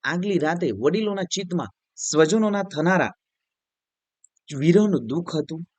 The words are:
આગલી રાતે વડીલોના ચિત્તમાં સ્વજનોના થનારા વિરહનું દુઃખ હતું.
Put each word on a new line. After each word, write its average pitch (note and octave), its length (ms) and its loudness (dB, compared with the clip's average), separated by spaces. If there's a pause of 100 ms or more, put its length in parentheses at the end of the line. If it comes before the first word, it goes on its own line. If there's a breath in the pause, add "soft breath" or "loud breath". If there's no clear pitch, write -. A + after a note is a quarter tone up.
આગલી F3+ 340 0
રાતે D#3+ 320 0
વડીલોના F#3+ 520 0
ચિત્તમાં F3+ 460 -6 (280)
સ્વજનોના G3+ 680 2
થનારા D#3+ 480 0 (1500)
વિરહનું E3+ 480 4
દુઃખ E3 300 -6
હતું. D#3+ 280 -6 (140)